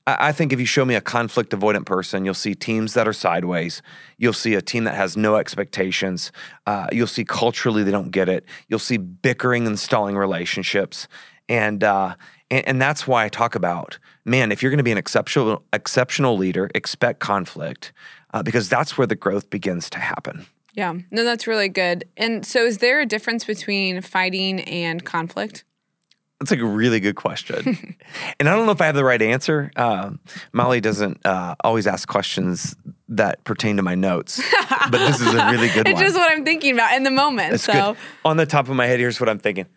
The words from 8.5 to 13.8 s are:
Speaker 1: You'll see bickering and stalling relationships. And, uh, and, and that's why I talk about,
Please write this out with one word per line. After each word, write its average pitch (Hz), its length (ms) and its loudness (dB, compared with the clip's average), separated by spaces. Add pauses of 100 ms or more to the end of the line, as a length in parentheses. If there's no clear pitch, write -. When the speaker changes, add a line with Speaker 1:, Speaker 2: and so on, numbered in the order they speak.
Speaker 1:
You'll 110 100 0
see 123 180 -2
bickering 120 720 0
and 104 120 -2
stalling 101 380 0
relationships. 95 880 -2 (420)
And, 107 360 0
uh, 98 320 2 (340)
and, 131 160 0
and 131 160 0
that's 143 240 0
why 120 180 2
I 107 40 -2
talk 117 260 -2
about, 87 440 -4 (260)